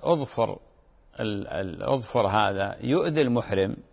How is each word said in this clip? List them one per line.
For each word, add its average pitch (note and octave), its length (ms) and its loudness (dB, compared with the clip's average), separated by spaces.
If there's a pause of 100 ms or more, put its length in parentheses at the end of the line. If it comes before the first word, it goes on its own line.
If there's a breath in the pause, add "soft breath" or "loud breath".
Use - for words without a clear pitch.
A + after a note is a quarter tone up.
أظفر B2 560 0 (600)
ال-، G#2 280 -4
الأظفر G#2+ 800 -2
هذا G2 540 2
يؤذي D#3 420 2
المحرم، A2 540 0 (160)